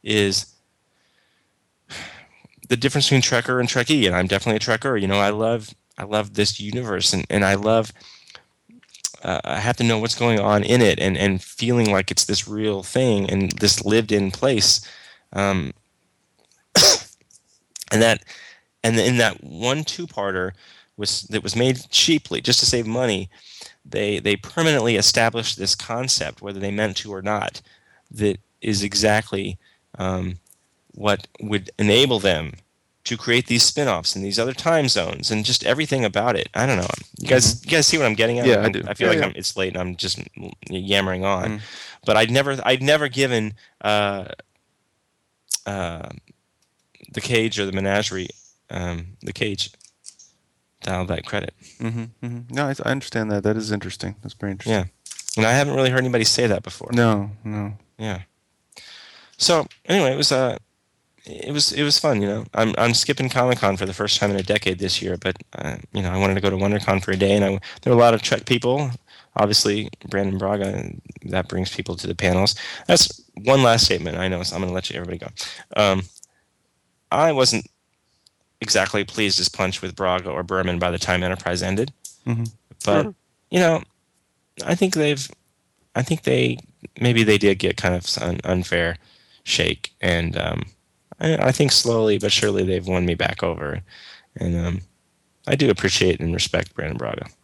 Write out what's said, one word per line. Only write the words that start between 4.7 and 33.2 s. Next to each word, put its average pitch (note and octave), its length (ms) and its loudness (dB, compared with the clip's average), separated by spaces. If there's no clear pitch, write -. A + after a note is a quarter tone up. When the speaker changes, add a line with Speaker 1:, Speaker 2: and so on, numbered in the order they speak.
Speaker 1:
You G2 80 0
know, G2 120 2
I G2+ 100 4
love, A2 440 -2
I - 60 -10
love G#2 300 -2
this G#2 260 0
universe, G#2 540 -2
and, F#2 160 -2
and G2+ 160 2
I G2 100 4
love, A2 360 2
uh, F#2 200 -4
I D#2 160 -4
have A#2 180 0
to B2+ 60 0
know A2+ 160 4
what's A2+ 160 -2
going A#2 240 2
on G#2 240 4
in B2 180 6
it, G2+ 180 6
and, F2+ 180 0
and F#2+ 240 2
feeling A#2 500 2
like G2 200 2
it's - 140 0
this - 220 -2
real G#2 360 -2
thing G#2+ 460 2
and G2 240 0
this - 320 0
lived-in G#2 460 2
place. B2 500 2
Um, F#2+ 400 0
<coughs> - 0 -
and A2 100 4
that, A2+ 220 4
and A2+ 160 4
in A#2+ 180 4
that A2+ 260 2
one A#2 400 -2
two-parter G2 680 -4
was, - 260 -4
that G#2+ 200 -6
was G#2 120 -6
made B2+ 340 0
cheaply - 520 2
just - 200 2
to G2+ 40 2
save A#2 220 0
money, A2 420 -2
they, G2+ 340 -2
they G2+ 180 0
permanently B2+ 580 0
established A2+ 640 0
this G2 180 -2
concept, A#2 680 -4
whether G2 180 -10
they G2+ 120 -4
meant G#2 260 -2
to G#2 160 -10
or F#2+ 80 -10
not, G#2 400 -4
that G#2 260 0
is G2+ 220 -2
exactly, G2+ 760 0
um, F#2 360 -4
what G2+ 320 0
would G#2 280 -4
enable A2+ 400 4
them D#2+ 340 0
to A#2 140 -6
create A#2+ 300 0